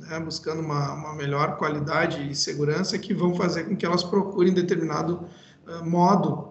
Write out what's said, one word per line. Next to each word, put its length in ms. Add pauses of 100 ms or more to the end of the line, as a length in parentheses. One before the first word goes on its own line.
né, 200
buscando 400
uma, 320
uma 220
melhor 420
qualidade 760
e 40
segurança 640
que 160
vão 200
fazer 300
com 120
que 100
elas 160
procurem 500
determinado, 720 (400)
eh, 160
modo, 680